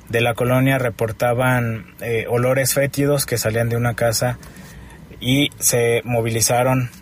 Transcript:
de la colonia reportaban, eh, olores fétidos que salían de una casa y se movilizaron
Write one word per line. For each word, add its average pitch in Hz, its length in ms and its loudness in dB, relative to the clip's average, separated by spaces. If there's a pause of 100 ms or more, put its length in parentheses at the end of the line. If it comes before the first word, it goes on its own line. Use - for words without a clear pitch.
de 117 120 0
la 117 140 2
colonia 131 440 2
reportaban, 120 1080 0 (140)
eh, 117 280 -4
olores 127 460 0
fétidos 139 520 0
que 120 100 -2
salían 113 320 0
de 117 80 -2
una 120 180 0
casa 120 440 -2 (840)
y 135 380 2
se 117 460 2
movilizaron 120 840 0 (120)